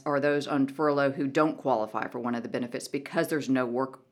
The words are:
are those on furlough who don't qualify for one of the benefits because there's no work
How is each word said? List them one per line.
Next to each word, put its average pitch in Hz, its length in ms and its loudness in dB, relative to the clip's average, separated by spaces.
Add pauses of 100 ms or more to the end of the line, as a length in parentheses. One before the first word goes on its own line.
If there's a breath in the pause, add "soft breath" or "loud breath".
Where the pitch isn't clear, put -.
are 143 160 2
those 143 260 2
on 135 200 2
furlough 143 440 2
who 139 160 -2
don't 156 300 2
qualify 110 500 0
for 123 120 -8
one 120 140 -2
of 117 80 -4
the 120 80 -10
benefits 123 380 -6
because 147 400 -2
there's 143 220 -2
no 127 160 4
work 127 340 -2 (120)